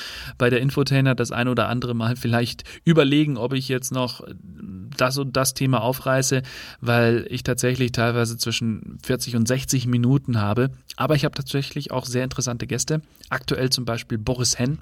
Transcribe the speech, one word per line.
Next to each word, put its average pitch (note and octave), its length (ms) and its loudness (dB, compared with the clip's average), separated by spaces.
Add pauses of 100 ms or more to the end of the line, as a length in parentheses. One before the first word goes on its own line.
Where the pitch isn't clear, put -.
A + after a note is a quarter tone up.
(380)
bei B2 120 4
der B2 100 4
Infotainer, C3+ 560 2
das A#2+ 160 -2
ein A#2+ 160 0
oder A2+ 220 2
andere B2 240 -2
Mal A#2 240 0
vielleicht A#2+ 460 0 (200)
überlegen, D3+ 540 4
ob B2+ 160 -2
ich C3 160 -4
jetzt C3 240 -4
noch B2+ 280 -4 (760)
das C3 200 2
und C#3 200 -2
das C3 160 2
Thema C3 280 2
aufreiße, C3 600 0 (400)
weil A#2+ 480 4
ich B2 140 -6
tatsächlich B2 500 0
teilweise A#2 440 2
zwischen A2+ 640 -4
vierzig B2 360 -2
und A2+ 100 4
sechzig B2+ 400 0
Minuten B2 540 2
habe. A#2 300 2 (260)
Aber C3+ 180 2
ich C#3+ 80 2
habe D3+ 120 -2
tatsächlich C#3 560 -6
auch B2+ 140 -4
sehr B2 200 -2
interessante B2 420 -4
Gäste. D3+ 340 -2 (280)
Aktuell C3 400 -2
zum B2 160 0
Beispiel A#2 320 -4
Boris A#2 420 0
Henn, C3+ 220 0